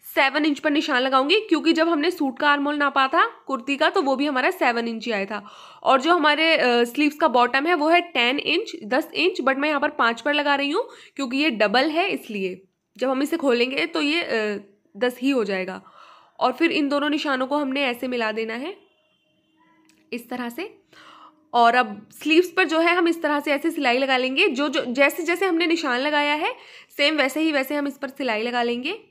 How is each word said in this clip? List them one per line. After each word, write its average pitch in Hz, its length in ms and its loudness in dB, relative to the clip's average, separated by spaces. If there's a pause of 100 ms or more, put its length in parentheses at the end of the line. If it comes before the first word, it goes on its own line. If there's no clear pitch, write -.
(140)
सेवन 294 300 2
इंच 294 140 0
पर 311 120 -2
निशान 294 320 0
लगाऊंगी, 269 380 2
क्योंकि 330 320 0
जब 320 160 2
हमने 330 220 0
सूट 277 280 -4
का 294 120 2
आर्म 285 140 0
होल 294 120 -2
नापा 277 320 0
था 349 180 2
कुर्ती 269 500 -6
का, 311 140 2
तो 359 120 0
वो 269 140 0
भी 285 100 0
हमारा 277 240 0
सेवन 240 380 0
इंच 226 180 -8
ही 233 60 -4
आया 202 140 -2
था। 208 200 -12 (360)
और 262 180 4
जो 320 140 4
हमारे, 311 420 4
अ, 240 280 4
स्लीव्स 294 320 0
का 320 120 2
बॉटम 247 380 2
है 349 80 4
वो 294 140 0
है 349 120 6
टेन 277 380 -2
इंच, 381 340 -4 (120)
दस 214 300 -2
इंच, - 260 0
but 262 160 0
मैं 285 120 0
यहाँ 294 120 0
पर 294 80 0
पाँच 233 320 0
पर 294 140 -2
लगा 285 200 0
रही 285 160 -2
हूँ 403 180 -2 (280)
क्योंकि 262 200 -4
ये 302 140 2
डबल 214 400 2
है, 339 180 0
इसलिए 196 600 -8 (300)
जब 254 120 -2
हम 262 120 -2
इसे 302 140 -2
खोलेंगे 262 500 0
तो 330 160 -4
ये, 302 200 0
अ, 214 360 -4 (380)
दस 247 220 -2
ही 269 120 0
हो 247 140 0
जाएगा। 190 380 -6 (580)
और 247 120 2
फिर 320 200 2
इन 285 160 0
दोनों 285 220 0
निशानों 277 360 -2
को 277 100 -2
हमने 277 280 -2
ऐसे 240 240 -4
मिला 233 240 -2
देना 220 220 -6
है 294 220 -10 (1400)
इस 233 180 -12
तरह 247 180 -8
से। 320 280 -12 (800)
और 233 200 6
अब 214 380 -2
स्लीव्स 320 380 2
पर 370 140 2
जो 320 160 0
है, 339 140 4
हम 349 140 2
इस 330 140 -2
तरह 294 180 0
से 294 120 -2
ऐसे 294 180 0
सिलाई 262 280 0
लगा 269 180 2
लेंगे। 262 320 2
जो, 285 200 0
जो, 285 160 -2
जैसे 277 380 2
जैसे 349 240 -2
हमने 339 200 0
निशान 311 340 0
लगाया 294 340 0
है, 370 220 -4 (400)
सेम 302 200 2
वैसे 277 240 0
ही 320 120 0
वैसे 269 220 -2
हम 285 120 -2
इस 277 120 -8
पर 269 100 -10
सिलाई 240 340 -4
लगा 240 200 -2
लेंगे। 247 480 -4